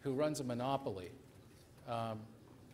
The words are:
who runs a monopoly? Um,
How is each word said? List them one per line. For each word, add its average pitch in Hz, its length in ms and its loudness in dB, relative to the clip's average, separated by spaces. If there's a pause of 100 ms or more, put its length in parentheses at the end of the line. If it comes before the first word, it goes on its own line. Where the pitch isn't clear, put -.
who 135 100 4
runs 143 260 6
a 143 40 0
monopoly? 120 640 2 (800)
Um, 113 300 2 (540)